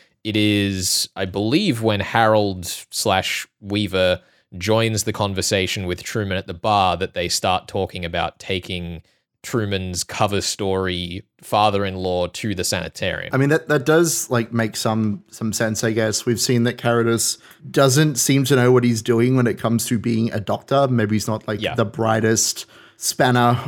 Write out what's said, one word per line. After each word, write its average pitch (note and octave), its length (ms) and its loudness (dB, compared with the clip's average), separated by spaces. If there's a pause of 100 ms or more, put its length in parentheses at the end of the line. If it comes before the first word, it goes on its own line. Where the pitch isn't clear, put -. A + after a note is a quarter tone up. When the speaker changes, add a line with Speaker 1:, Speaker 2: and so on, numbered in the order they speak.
(240)
Speaker 1:
it G#2+ 140 -2
is, G2+ 800 0
I F#2+ 80 -4
believe, A2+ 580 -2
when G#2+ 160 2
Harold G#2 680 2 (260)
slash - 540 -2 (140)
Weaver F#2+ 640 0 (360)
joins A2 460 0
the A2 80 -6
conversation G2 720 -2
with F2+ 160 -4
Truman G2 360 -4
at G2 100 -8
the F#2+ 60 -10
bar F#2+ 420 2
that F2+ 180 -4
they F2 140 -4
start F#2 400 -2
talking F#2 380 -6
about E2+ 340 -4
taking F2 640 -6 (420)
Truman's G2 600 -4
cover G2+ 380 0
story F#2+ 840 -2 (180)
father-in-law F#2+ 840 0
to G2+ 280 -6
the F2+ 80 -4
sanitarium. E2+ 720 -4
Speaker 2:
I B2+ 40 2
mean, C3+ 120 2
that, D#3 180 2
that D3 180 2
does, D#3+ 440 2
like, A#2 220 0
make A2+ 240 -2
some, A2 540 -2
some A2 240 -6
sense, A2 300 -2
I A2+ 80 2
guess. G#2+ 340 -2
We've A#2+ 160 0
seen A#2+ 220 2
that A#2+ 140 -2
Caritas A#2 600 0 (320)
doesn't C#3+ 460 4
seem C#3 300 2
to C#3 100 2
know B2 160 6
what B2 120 6
he's A#2+ 180 2
doing A#2+ 340 2
when A#2+ 120 2
it G#2 120 -2
comes A2+ 280 0
to B2 120 0
being A2+ 340 0
a G#2+ 60 -2
doctor. C3+ 480 0
Maybe A2 280 2
he's G#2 120 -2
not, A2 200 -4
like, G#2+ 140 -4
Speaker 1:
Yeah. F2+ 140 -4
Speaker 2:
the A#2 100 2
brightest A2 800 0 (320)
spanner B2 720 2